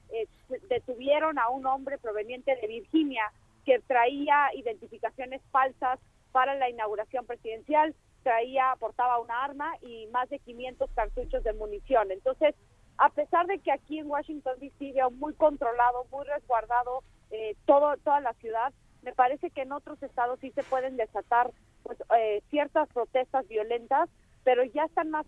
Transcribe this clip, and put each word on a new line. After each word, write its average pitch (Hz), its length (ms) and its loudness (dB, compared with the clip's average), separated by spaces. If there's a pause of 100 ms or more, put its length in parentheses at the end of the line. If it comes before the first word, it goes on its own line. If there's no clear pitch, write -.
(120)
eh, 220 160 -6 (400)
detuvieron 269 720 0
a 233 80 2
un 262 180 -4
hombre 269 320 -4
proveniente 240 600 -4
de 214 80 -6
Virginia 247 560 0 (420)
que 254 220 6
traía 285 680 4
identificaciones 240 960 -8
falsas 262 480 0 (360)
para 262 220 4
la 262 140 0
inauguración 220 560 -4
presidencial, 240 680 0 (260)
traía, 254 580 2
portaba 240 400 0
una 233 240 -4
arma 285 280 -6 (100)
y 233 260 -16
más 247 220 -2
de 285 100 -8
quinientos 247 540 -8
cartuchos 233 500 -4
de 214 100 -2
munición. 214 580 -2
Entonces, 262 420 0 (440)
a 294 120 6
pesar 339 380 0
de 381 120 -2
que 320 120 -2
aquí 285 260 -4
en 302 100 -10
Washington, 294 520 -6
D 277 180 -16
C 277 160 -10
veo 262 160 2
muy 269 240 -8
controlado, 247 760 2
muy 277 140 -8
resguardado, 247 760 -2 (300)
eh, 214 240 -8 (100)
todo, 285 380 6
toda 285 160 4
la 247 140 -4
ciudad, 226 380 -4 (300)
me 247 120 -12
parece 269 360 2
que 277 140 -6
en 262 80 -10
otros 294 320 -12
estados 254 380 -4
sí 269 100 -10
se 269 120 -4
pueden 262 320 -2
desatar, 233 560 0 (300)
pues, - 160 -12 (220)
eh, 214 320 0
ciertas 294 380 0
protestas 262 580 -2
violentas, 233 640 -2 (340)
pero 254 200 6
ya 294 200 -2
están 320 260 -2
más 311 180 -4